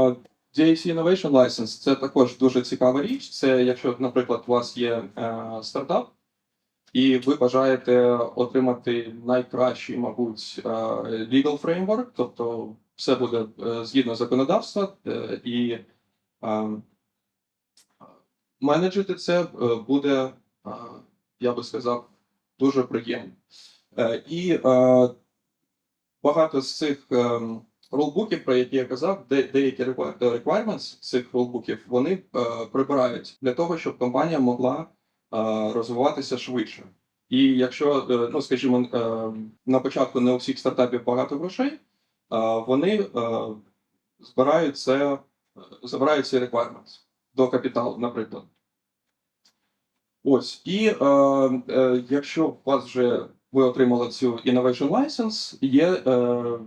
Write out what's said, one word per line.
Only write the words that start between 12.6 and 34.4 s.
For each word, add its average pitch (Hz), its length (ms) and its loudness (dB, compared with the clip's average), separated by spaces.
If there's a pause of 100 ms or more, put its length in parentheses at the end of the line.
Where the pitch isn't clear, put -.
все - 180 0
буде, 117 300 -2 (220)
е, 117 180 -4
згідно 120 300 0
законодавства, 143 800 -2 (140)
е, 117 380 -6
і, 120 340 -2 (680)
е, 107 240 -2 (1900)
менеджити 180 540 0
це, 175 280 0
е, 165 40 -8 (420)
буде, 135 420 0 (360)
е, 107 40 -12 (680)
я 123 120 0
би 120 120 -8
сказав, 123 440 -6 (500)
дуже 135 240 2
приємно. 117 500 -6 (680)
Е, 117 300 0
і, 170 240 -2
е, 127 560 6 (1120)
багато 147 380 2
з - 180 -6
цих, 147 320 -4
ем, 117 500 0 (320)
рулбуків, 151 520 -2
про 131 100 0
які 127 220 0
я 131 80 0
казав, 135 460 -4
де, 139 120 4
деякі 131 420 0
реква-, 123 360 -4
е, 123 80 2
requirements 160 720 -2
цих - 340 -4
рулбуків, 123 540 -4
вони, 123 240 0
е, 190 280 -6 (320)
прибирають 135 720 0
для 127 100 0
того, 165 260 -2
щоб - 200 -6
компанія 143 400 0
могла, 127 400 0